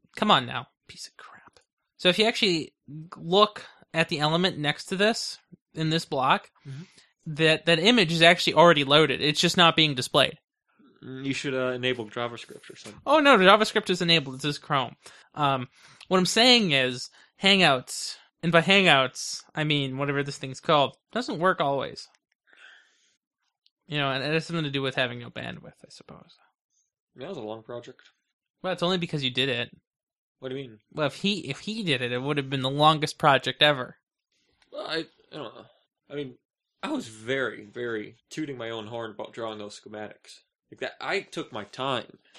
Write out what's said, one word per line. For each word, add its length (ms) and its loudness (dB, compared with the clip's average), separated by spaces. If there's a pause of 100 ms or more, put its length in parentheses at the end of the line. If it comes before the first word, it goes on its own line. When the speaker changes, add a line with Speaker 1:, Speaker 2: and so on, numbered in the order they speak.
(160)
Speaker 1:
come 140 0
on 140 4
now, 220 -10 (220)
piece 180 -18
of 100 -20
crap. 440 -20 (360)
So 120 0
if 100 2
you 80 4
actually 480 -2 (420)
look 480 2 (280)
at 160 0
the 100 -6
element 400 0
next 280 -4
to 100 -8
this, 420 -2 (360)
in 160 -2
this 140 -2
block, 460 0 (180)
Speaker 2:
Mm-hmm. 140 -14 (520)
Speaker 1:
that, 320 2
that 120 4
image 340 4
is 100 4
actually 320 6
already 300 8
loaded. 360 4
It's 200 0
just 160 2
not 200 6
being 180 4
displayed. 440 0 (680)
Speaker 2:
Mm, 200 -14
you 100 -2
should, 200 -6
uh, 180 -2
enable 360 -4
JavaScript 640 -12
or 60 -20
something. 300 -20
Speaker 1:
Oh, 140 4
no, 160 6
JavaScript 540 4
is 120 0
enabled. 340 0
This 100 -12
is 120 -4
Chrome. 380 -4 (380)
Um, 340 -2 (400)
what 100 2
I'm 80 4
saying 460 4
is, 380 -2 (320)
Hangouts 720 2 (280)
and 80 0
by 80 8
Hangouts, 840 2 (120)
I 100 -4
mean 320 -2
whatever 260 -4
this 140 -8
thing's 240 -14
called, 380 0 (140)
doesn't 260 -6
work 240 0
always. 460 -4 (1800)
You 100 -8
know, 140 -2
and 120 -4
it 120 -4
has 100 -2
something 220 -4
to 40 -6
do 120 -4
with 140 -4
having 220 -4
no 120 -16
bandwidth, 520 -14
I 60 -20
suppose. 480 -20 (800)
Speaker 2:
That 140 -14
was 80 -12
a 40 -12
long 200 -12
project. 400 -16 (580)
Speaker 1:
Well, 140 -4
it's 80 -6
only 160 0
because 260 -6
you 60 -2
did 180 -2
it. 220 -6 (720)
Speaker 2:
What 100 -12
do 60 -10
you 120 -12
mean? 100 -20 (140)
Speaker 1:
Well, 140 -2
if 80 -4
he, 340 -4
if 120 -10
he 240 -10
did 180 -2
it, 100 -6
it 80 -4
would 160 -4
have 140 -6
been 100 -4
the 80 -4
longest 480 2
project 460 2
ever. 340 0 (720)
Speaker 2:
Well, 180 -12
I, 180 -6 (260)
I 40 -18
don't 180 -14
know. 100 -20 (460)
I 40 -16
mean, 200 -12 (480)
I 100 -8
was 160 -8
very, 560 -6
very 520 -8 (120)
tooting 300 -10
my 100 -10
own 200 -10
horn 240 -10
about 200 -14
drawing 240 -10
those 240 -14
schematics. 600 -16 (300)
Like 100 -18
that, 200 -10
I 200 -6
took 300 -12
my 140 -10
time 460 -6
to 80 -20 (200)